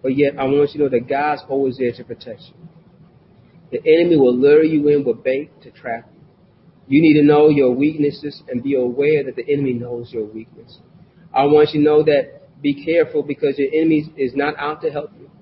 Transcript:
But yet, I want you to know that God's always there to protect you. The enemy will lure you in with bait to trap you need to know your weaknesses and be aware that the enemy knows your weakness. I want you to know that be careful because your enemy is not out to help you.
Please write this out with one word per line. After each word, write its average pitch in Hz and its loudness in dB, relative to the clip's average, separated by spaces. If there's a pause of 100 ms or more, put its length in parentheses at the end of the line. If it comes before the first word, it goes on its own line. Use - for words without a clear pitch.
But 135 -4
yet, 143 0
I 139 -4
want 143 0
you 151 -12
to - -
know 143 0
that 123 -4
God's 143 -4
always 135 -4
there 120 -4
to 123 -18
protect 113 -18
you. - -20 (1160)
The 123 -8 (100)
enemy 170 4
will 127 4
lure 143 4
you 156 0
in 143 2
with - -4
bait 135 -4 (140)
to 117 -20
trap 117 -12 (800)
you 139 2
need 156 6
to 151 4
know 147 6
your 139 2
weaknesses 147 -4
and 123 -8
be 139 -4
aware 135 -2
that 127 -10
the 120 -10
enemy 139 -2
knows 120 -10
your 113 -8
weakness. 110 -20 (540)
I 135 2
want 151 4
you 151 -2
to 147 2
know 151 4
that - -2
be 143 -4
careful 160 -2
because 143 -4
your 135 -2
enemy 156 0
is 131 -4
not 147 -4
out 151 -8
to 156 -6
help 147 -10
you. - -20 (120)